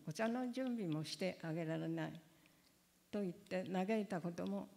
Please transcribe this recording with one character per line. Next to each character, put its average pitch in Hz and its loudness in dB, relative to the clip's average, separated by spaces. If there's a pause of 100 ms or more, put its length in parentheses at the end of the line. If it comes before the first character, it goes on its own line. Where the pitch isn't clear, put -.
お 156 -6
茶 220 2
の 247 0
準 254 0
備 202 0
も 156 2
し - -4
て 185 0
あ 165 -2
げ 165 0
ら 160 2
れ 165 0
な 165 0
い」 165 -8 (920)
と 208 0
言 185 2
っ - -6
て - -2
嘆 190 4
い 202 2
た 180 0
こ 175 0
と 175 -2
も 196 -2